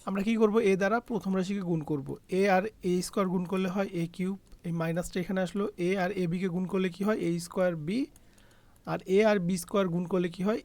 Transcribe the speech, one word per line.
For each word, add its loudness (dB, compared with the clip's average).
আমরা -2
কি 2
করব? 4
এ 4
দ্বারা 2
প্রথম -2
রাশিকে -2
গুণ -2
করব, -4
এ 2
আর 4
এ 2
স্কয়ার -2
গুণ 0
করলে -2
হয় -2
এ -2
কিউব, -4
এই -4
মাইনাসটা -2
এখানে -2
আসলো, -2
এ 0
আর 0
এ -2
বিকে -2
গুণ -2
করলে 0
কি -6
হয়? 0
এ -2
স্কয়ার 0
বি, -4
আর -4
এ 4
আর 6
বি 0
স্কয়ার 0
গুণ 0
করলে 2
কি -6
হয়? 2